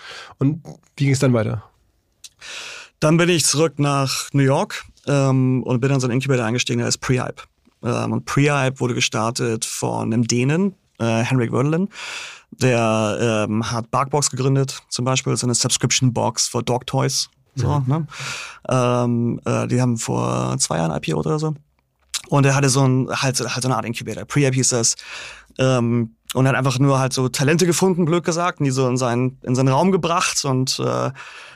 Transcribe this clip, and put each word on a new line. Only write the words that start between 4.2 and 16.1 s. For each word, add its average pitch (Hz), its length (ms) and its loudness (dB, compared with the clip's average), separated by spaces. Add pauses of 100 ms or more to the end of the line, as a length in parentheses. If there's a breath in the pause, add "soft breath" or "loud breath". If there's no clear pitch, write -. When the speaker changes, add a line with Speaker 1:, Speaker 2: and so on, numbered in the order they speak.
Speaker 2:
New 139 120 4
York, 160 400 0 (240)
ähm, 131 560 2
und 120 160 0
bin 135 100 2
dann 139 80 2
so 127 80 0
einen 117 80 0
Incubator 131 300 0
eingestiegen, 120 340 -2
der 117 100 -2
ist - 100 -2
Prehype. - 440 -4 (380)
Ähm, 113 320 -2
und 110 120 -4
Prehype 139 560 2
wurde 123 140 -2
gestartet 120 680 -2
von 113 480 -4
einem 113 140 2
Dänen, 147 480 0 (240)
äh, 113 240 0
Henrik 120 300 0
Wördelin. 156 360 0 (640 loud breath)
Der, 110 960 2
ähm, 107 220 -2
hat 117 220 -6
Barkbox 139 380 0
gegründet, 135 580 0
zum - 160 -6
Beispiel, 131 320 0
so 123 100 -2
eine 120 80 0
Subscription 127 580 0